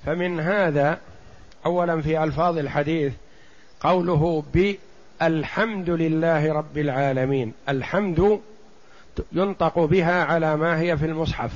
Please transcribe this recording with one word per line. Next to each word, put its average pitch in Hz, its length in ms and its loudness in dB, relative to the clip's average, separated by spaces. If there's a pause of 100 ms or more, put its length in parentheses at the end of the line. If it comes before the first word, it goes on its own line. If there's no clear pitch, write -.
فمن 175 340 -2
هذا، 160 600 0 (640)
أولًا، 170 360 0
في 156 220 0
ألفاظ 160 340 0
الحديث 143 540 -2 (680)
قوله: 170 640 2 (100)
"بالحمد 180 1400 -2
لله 160 600 2
رب 151 260 -4
العالمين"، 135 720 0 (160)
الحمد 180 720 0 (920)
ينطق 175 460 0
بها 170 460 2
على 156 320 2
ما 160 240 0
هي 170 160 0
في 151 100 -2
المصحف 156 500 -4